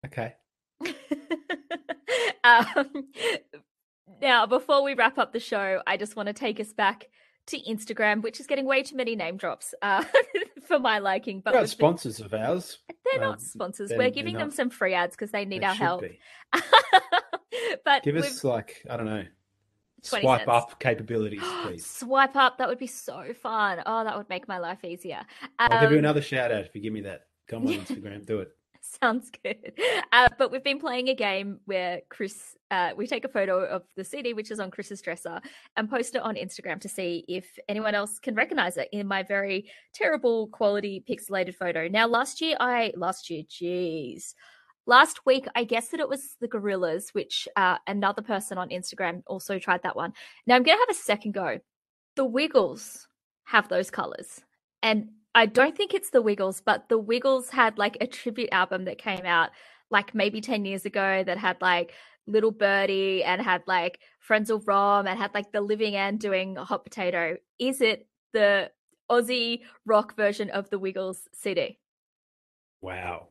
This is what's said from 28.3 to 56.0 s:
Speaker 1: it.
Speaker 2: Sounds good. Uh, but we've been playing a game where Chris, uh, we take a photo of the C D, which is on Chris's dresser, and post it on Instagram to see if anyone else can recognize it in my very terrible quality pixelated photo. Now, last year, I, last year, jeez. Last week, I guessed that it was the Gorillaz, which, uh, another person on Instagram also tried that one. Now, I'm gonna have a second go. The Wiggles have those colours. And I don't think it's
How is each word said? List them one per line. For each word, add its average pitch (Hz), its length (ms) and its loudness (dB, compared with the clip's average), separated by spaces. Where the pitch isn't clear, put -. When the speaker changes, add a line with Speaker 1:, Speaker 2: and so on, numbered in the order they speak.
Speaker 1:
it. 92 120 -10
Speaker 2:
Sounds 233 280 0
good. - 300 -8
Uh, 247 240 8
but 254 140 2
we've 262 120 -6
been 277 160 -2
playing 254 300 -4
a 262 40 2
game 202 520 -4
where 180 440 -4
Chris, - 460 -12
uh, 180 240 0
we 202 100 -6
take 277 200 -6
a 262 40 -6
photo 190 360 0
of 185 180 -6
the 190 80 -10
C 277 180 -12
D, 240 120 -4
which 214 180 -8
is 208 80 -8
on 190 120 -6
Chris's 196 300 -12
dresser, 170 400 -10
and 214 140 -2
post 240 260 -4
it 247 60 0
on 214 140 -4
Instagram 190 460 -8
to 196 80 -12
see 175 380 -6
if 180 180 -8
anyone 208 280 -2
else 208 240 -4
can 254 160 -6
recognize 226 420 0
it 135 160 -4
in 202 140 -4
my 196 160 -2
very 196 460 -2
terrible 240 540 0
quality 202 600 -2
pixelated 190 460 -4
photo. 170 340 -4
Now, 220 180 4
last 240 320 0
year, 320 200 -2
I, 240 360 0
last 185 340 -4
year, 156 140 -8
jeez. 170 920 -6
Last 269 400 6
week, 269 280 4
I 240 120 0
guessed 233 260 -2
that 320 80 -6
it 302 80 -2
was - 320 -8
the 240 80 -6
Gorillaz, 196 640 -2
which, - 320 -4
uh, 185 200 4
another 202 340 -2
person 202 360 -4
on 180 120 -6
Instagram 180 580 -6
also 190 320 -6
tried 180 240 0
that - 140 -4
one. 170 160 -6
Now, 247 100 6
I'm 254 80 6
gonna 320 160 6
have 494 100 4
a 392 40 0
second 208 400 -2
go. 180 260 -4
The 269 80 0
Wiggles 247 840 0
have 208 240 2
those 180 240 -2
colours. - 540 -10
And 220 280 2
I 226 100 8
don't 269 300 4
think 392 180 -2
it's - 180 -4